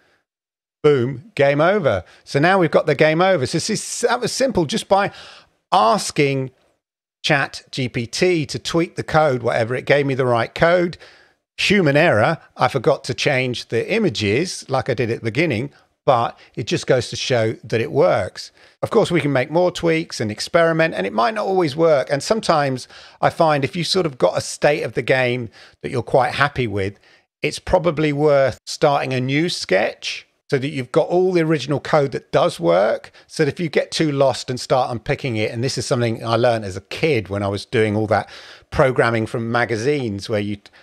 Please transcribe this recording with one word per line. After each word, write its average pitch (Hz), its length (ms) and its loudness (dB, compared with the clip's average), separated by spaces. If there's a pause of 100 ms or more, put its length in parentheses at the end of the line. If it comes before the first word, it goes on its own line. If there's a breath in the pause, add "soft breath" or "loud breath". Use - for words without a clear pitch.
(840)
boom, 135 520 2
game 143 260 2
over. 156 440 2 (180 soft breath)
So - 160 -4
now 180 200 4
we've 165 120 2
got 180 160 2
the 151 80 2
game 156 260 4
over. 180 260 4
So 170 100 -4
this 160 140 -4
is, - 320 -6
that 240 180 0
was 226 120 -4
simple 247 320 0
just 196 240 -6
by 196 220 2 (600 loud breath)
asking 147 800 0 (720)
Chat - 460 -2
G 127 180 -6
P 117 180 -6
T 175 400 0
to - 120 -10
tweak - 380 -4
the - 60 -6
code, 147 400 2
whatever. 120 320 0
It 123 120 -6
gave 143 200 4
me 139 80 -2
the 131 120 0
right 117 280 0
code. 170 440 0 (600 loud breath)
Human 170 380 2
error. 147 420 4 (180 soft breath)
I - 120 2
forgot 135 360 0
to 123 100 -6
change 131 540 -2
the 117 240 -2
images 135 760 -2
like 131 200 -2
I 127 60 -2
did 113 160 -2
at 117 100 -4
the 113 100 -6
beginning, 135 400 -2 (340 soft breath)
but 120 320 2 (200 soft breath)
it 117 100 -8
just - 220 -4
goes 131 220 2
to 120 60 -10
show 113 360 0 (100)
that 110 180 -2
it 98 120 -4
works. 139 580 0 (320 soft breath)
Of - 80 -6
course, 180 220 2
we 170 80 0
can 143 120 -2
make 127 180 -2
more 175 200 2
tweaks 165 500 -4
and 107 120 -4
experiment, 165 600 0
and 185 120 -4
it 202 60 -8
might 220 220 0
not 208 120 -4
always 185 300 0
work. 160 340 2
And 139 120 -2
sometimes 147 640 -2 (320 loud breath)
I 143 100 2
find 151 340 2
if 127 120 -6
you 170 80 -4
sort 185 220 0
of 135 120 -6
got 175 180 2
a 139 40 0
state 156 420 0
of 131 120 -8
the - 80 -2
game 123 480 0 (320 loud breath)
that - 80 -8
you're 120 120 -2
quite 127 320 2
happy 135 320 0
with, 101 320 -4 (420 soft breath)
it's - 200 -4
probably 156 520 0
worth 143 540 2
starting 143 460 0
a 131 80 0
new 143 280 0
sketch - 800 -4 (240)
so 143 80 0
that 127 100 -4
you've 127 240 -8
got - 160 2
all 185 240 2
the 175 80 4
original 147 400 0
code 139 320 0
that - 180 -10
does 156 300 0
work, 180 500 0 (160 loud breath)
so - 160 -4
that 139 120 0
if - 40 -12
you 170 120 -4
get - 200 -2
too 156 220 0
lost 139 380 0
and 127 100 -6
start 123 300 0
unpicking 127 460 -4
it, 107 140 0
and 120 140 -4
this 131 140 -2
is 117 80 -6
something 120 360 -2
I 117 140 0
learned 113 300 0
as 95 100 -10
a 110 60 -10
kid 117 480 -2
when 101 120 -4
I 101 60 0
was 101 160 -4
doing 107 320 0
all 110 120 0
that 104 200 0 (420 loud breath)
programming 120 540 2
from 113 260 -6
magazines 120 760 -2
where 107 120 0
you 101 180 -4 (240 soft breath)